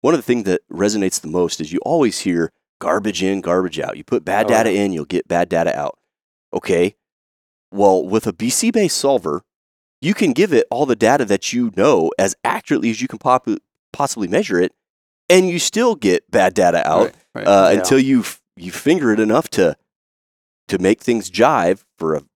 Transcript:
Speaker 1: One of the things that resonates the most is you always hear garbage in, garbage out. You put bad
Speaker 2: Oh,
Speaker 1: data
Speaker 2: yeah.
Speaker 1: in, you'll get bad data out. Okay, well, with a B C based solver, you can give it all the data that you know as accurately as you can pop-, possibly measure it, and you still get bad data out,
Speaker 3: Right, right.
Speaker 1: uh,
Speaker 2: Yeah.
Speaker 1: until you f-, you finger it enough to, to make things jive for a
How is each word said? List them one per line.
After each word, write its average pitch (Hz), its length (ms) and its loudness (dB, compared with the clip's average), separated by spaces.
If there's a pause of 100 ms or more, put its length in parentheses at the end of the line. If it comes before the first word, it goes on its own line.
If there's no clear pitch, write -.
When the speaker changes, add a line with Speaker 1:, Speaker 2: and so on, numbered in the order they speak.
Speaker 1:
One 147 120 2
of 151 60 0
the 117 40 -8
things 123 220 0
that 92 160 0 (100)
resonates 98 480 -2
the 80 80 -14
most 85 320 -2
is 78 140 -10
you 87 60 -4
always 139 400 -2
hear 85 320 -2 (280)
garbage 165 440 -4
in, 95 180 -2
garbage 85 380 -2
out. - 180 -8
You 76 60 -18
put 101 200 -4
bad 101 220 -2
Speaker 2:
Oh, 107 40 -4
Speaker 1:
data 110 220 2
Speaker 2:
yeah. 98 120 0
Speaker 1:
in, 98 100 -2
you'll 76 120 -6
get - 220 -6
bad 85 220 -2
data 85 280 -2
out. 73 200 -8 (560)
Okay, 92 420 0 (760)
well, 95 340 4
with 104 220 -2
a 98 60 -4
B 113 160 -4
C 226 220 -2
based 202 260 0
solver, 95 460 -2 (580)
you 170 120 -2
can 185 180 0
give 180 220 2
it 117 180 4
all 127 140 0
the 123 100 0
data 117 300 2
that - 280 -2
you 120 220 -2
know 95 420 2
as 95 260 0
accurately 120 460 -2
as 110 120 -6
you 131 60 -6
can 113 120 -12
pop-, 127 280 0 (440)
possibly 117 380 -6
measure 110 300 0
it, 90 140 0 (560)
and 185 200 4
you 170 100 -4
still 233 360 0
get 95 360 0
bad 92 220 2
data 87 360 2
out, 90 180 2
Speaker 3:
Right, - 80 -14 (200)
right. 104 120 -4
Speaker 1:
uh, 95 260 6
Speaker 2:
Yeah. 101 60 2
Speaker 1:
until 131 200 2
you 131 220 2
f-, - 200 -12 (140)
you 87 160 -14
finger 143 400 0
it 107 80 2
enough 110 320 0
to, 82 240 0 (920)
to 95 100 -4
make 95 220 2
things 113 280 -2
jive 98 540 2 (140)
for 78 180 -2
a 71 80 -6 (120)